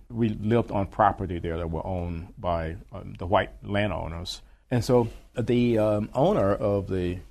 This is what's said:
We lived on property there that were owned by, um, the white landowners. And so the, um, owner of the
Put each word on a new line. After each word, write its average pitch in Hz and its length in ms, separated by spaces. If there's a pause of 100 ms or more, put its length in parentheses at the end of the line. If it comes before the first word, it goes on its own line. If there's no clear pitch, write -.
(100)
We 117 200
lived 110 420
on 98 160
property 95 500
there 85 200
that 85 120
were 80 160
owned 87 500
by, 82 420 (120)
um, 95 300
the 90 60
white 95 260 (100)
landowners. 90 800 (300)
And 120 120
so 120 240 (300)
the, 120 400
um, 107 360
owner 131 380
of 101 360
the 90 300 (120)